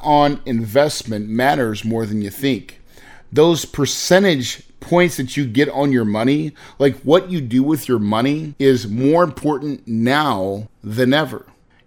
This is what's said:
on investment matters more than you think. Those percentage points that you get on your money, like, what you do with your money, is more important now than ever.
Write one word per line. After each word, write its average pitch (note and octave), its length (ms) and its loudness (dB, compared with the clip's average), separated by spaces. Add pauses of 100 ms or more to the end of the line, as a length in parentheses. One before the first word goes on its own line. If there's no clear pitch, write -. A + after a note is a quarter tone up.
on D3 460 2
investment A2+ 800 -2
matters A#2+ 560 0
more A2+ 220 -2
than G#2+ 160 -4
you G2+ 80 -8
think. C3 500 -4 (500)
Those D#3 320 4
percentage D3+ 1000 0 (160)
points F3 380 0
that C3 180 -6
you C#3+ 100 -2
get C3 240 2
on C#3+ 220 0
your A#2+ 140 2
money, C3 480 0 (260)
like, C3+ 220 2
what F3+ 280 2
you F3 120 -4
do B2 200 0
with D3 260 -2
your B2 120 2
money, C3+ 600 -2
is C3 280 4
more C#3 360 2
important D3 640 -4
now A2+ 840 -2 (120)
than B2 320 0
ever. C#3+ 320 -2 (420)